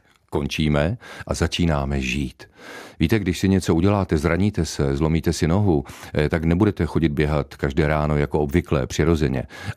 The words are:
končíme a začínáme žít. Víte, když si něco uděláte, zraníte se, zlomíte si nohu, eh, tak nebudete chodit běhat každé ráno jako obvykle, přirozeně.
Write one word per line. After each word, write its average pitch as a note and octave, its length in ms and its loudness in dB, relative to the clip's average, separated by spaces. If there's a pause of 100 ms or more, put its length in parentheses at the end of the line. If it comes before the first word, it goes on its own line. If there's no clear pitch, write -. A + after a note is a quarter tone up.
(300)
končíme D2+ 680 0 (280)
a - 80 -2
začínáme C#2+ 640 0
žít. C2 500 -6 (500)
Víte, - 180 2
když F#2 200 -2
si G2 100 2
něco F#2+ 260 2
uděláte, F#2 440 2
zraníte E2+ 460 0
se, C#2 320 -2
zlomíte D#2+ 360 0
si D#2+ 160 0
nohu, E2+ 360 2 (300)
eh, D2+ 140 2
tak D#2+ 160 -2
nebudete F2+ 420 2
chodit D#2 260 0
běhat D2 420 -2
každé D2 320 0
ráno D2+ 300 0
jako D2 240 0
obvykle, D2 460 0
přirozeně. D2 560 0 (340)